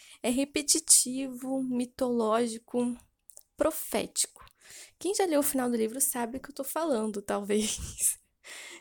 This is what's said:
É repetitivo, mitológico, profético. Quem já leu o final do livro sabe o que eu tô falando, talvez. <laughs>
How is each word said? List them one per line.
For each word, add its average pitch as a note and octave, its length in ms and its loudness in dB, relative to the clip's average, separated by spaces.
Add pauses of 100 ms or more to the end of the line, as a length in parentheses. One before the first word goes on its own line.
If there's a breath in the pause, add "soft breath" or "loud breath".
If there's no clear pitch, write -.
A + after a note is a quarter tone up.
(220 loud breath)
É A3+ 80 0
repetitivo, C4+ 1300 2
mitológico, A#3+ 1300 0 (600)
profético. - 880 -2 (520 loud breath)
Quem F#4 160 -2
já G4 120 4
leu D4 160 4
o - 20 2
final B3+ 260 0
do A#3+ 60 0
livro A3 240 0
sabe A#3+ 380 -2
o B3+ 40 -8
que - 80 -16
eu - 60 -18
tô C4+ 80 -8
falando, A3 580 0
talvez. G#3 1000 0
<laughs> - 40 -20 (580 loud breath)